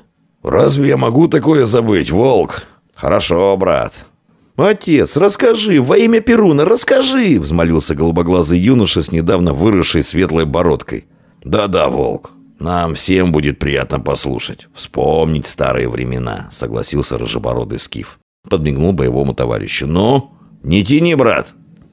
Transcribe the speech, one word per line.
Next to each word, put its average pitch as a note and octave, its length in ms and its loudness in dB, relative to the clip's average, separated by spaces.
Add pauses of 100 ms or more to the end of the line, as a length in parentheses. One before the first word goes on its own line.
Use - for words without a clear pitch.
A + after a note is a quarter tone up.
(440)
«Разве C#3 460 2
я C3+ 80 2
могу C3 300 2
такое C#3+ 380 2
забыть, G#2+ 460 0
волк?» G#2+ 500 0 (320)
«Хорошо, F#2+ 640 0
брат». D2+ 480 -2 (500)
«Отец, D#3 640 2
расскажи, G#3+ 640 2
во D3+ 160 2
имя A3+ 240 4
Перуна, G3+ 420 4
расскажи!» A#3 760 2
взмолился D#2+ 560 0
голубоглазый E2+ 640 0
юноша G#2 420 2
с D#2 100 -4
недавно E2+ 420 0
выросшей E2+ 500 0
светлой D#2+ 420 0
бородкой. D2+ 640 -2 (360)
«Да-да, F2+ 460 0
волк, B1+ 420 -4 (280)
нам E2+ 340 -2
всем F#2 380 0
будет D2 260 0
приятно C#2 420 -4
послушать, C2+ 720 -6
вспомнить D2+ 760 -2
старые B1 420 -2
времена», B1 600 -8
согласился B1 680 -6
рыжебородый A#1 600 -6
скиф. - 400 -10 (300)
Подмигнул D2+ 440 0
боевому C2+ 400 -2
товарищу. A#1 540 -4
«Ну, G#2 440 0 (320)
не F#2 200 0
тяни, D#3 320 0
брат!» G#2+ 380 0 (400)